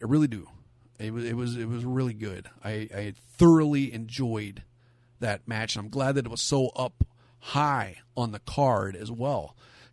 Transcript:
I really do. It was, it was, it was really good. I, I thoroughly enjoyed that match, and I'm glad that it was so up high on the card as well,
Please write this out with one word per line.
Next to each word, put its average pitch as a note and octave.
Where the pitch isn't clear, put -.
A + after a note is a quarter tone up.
I G#2+
really C#3+
do. G#2
It A2
was, A#2
it A#2
was, A#2+
it A#2
was A#2+
really B2+
good. G2+
I, G#2+
I G2+
thoroughly D3+
enjoyed A2+
that G#2+
match, A2
and G#2+
I'm G#2+
glad C3+
that B2+
it A2+
was A2+
so C3+
up -
high C3+
on A#2
the G#2
card G#2
as G#2+
well, A#2